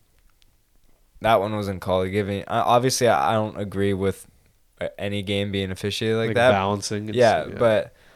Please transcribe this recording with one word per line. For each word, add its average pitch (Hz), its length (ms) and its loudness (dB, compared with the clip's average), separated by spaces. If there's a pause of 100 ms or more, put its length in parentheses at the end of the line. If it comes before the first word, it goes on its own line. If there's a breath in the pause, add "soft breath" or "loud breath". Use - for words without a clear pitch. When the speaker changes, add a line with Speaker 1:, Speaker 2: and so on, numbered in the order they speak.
(1200)
Speaker 1:
that 107 200 4
one 104 140 -2
wasn't 98 280 -4
called. 92 280 0
Giving, 98 380 -2
I, 113 120 -2
obviously, 123 480 2
I, 76 220 2
I - 40 2
don't 107 260 -2
agree 98 320 -2
with, 95 340 -2 (540)
uh, 87 80 -4 (100)
any 101 240 -6
game 101 300 -2
being 98 180 -2
officiated 107 460 -4
like 113 120 -2
Speaker 2:
Like, 113 80 -2
Speaker 1:
that. 120 160 6
Speaker 2:
balancing 101 560 -2
and 104 60 -6
Speaker 1:
Yeah, 110 280 4
Speaker 2:
s-, 71 80 -10
yeah. - 80 -10
Speaker 1:
but 110 340 2 (240 soft breath)